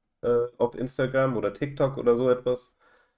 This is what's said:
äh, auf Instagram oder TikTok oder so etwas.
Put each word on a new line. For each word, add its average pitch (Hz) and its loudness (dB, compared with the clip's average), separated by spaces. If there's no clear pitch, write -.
äh, 120 2
auf 117 -2
Instagram 131 -2
oder 101 -2
TikTok 139 -4
oder 120 4
so 127 2
etwas. 123 -2